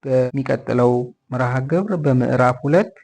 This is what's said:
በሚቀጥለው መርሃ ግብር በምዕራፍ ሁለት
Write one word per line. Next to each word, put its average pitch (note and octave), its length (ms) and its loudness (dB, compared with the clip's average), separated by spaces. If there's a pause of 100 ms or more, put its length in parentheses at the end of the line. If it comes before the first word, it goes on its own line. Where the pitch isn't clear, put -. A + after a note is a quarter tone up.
በሚቀጥለው B2+ 880 0 (360)
መርሃ B2 340 -4
ግብር F3 360 -2
በምዕራፍ B2+ 640 2
ሁለት E3+ 320 2 (120)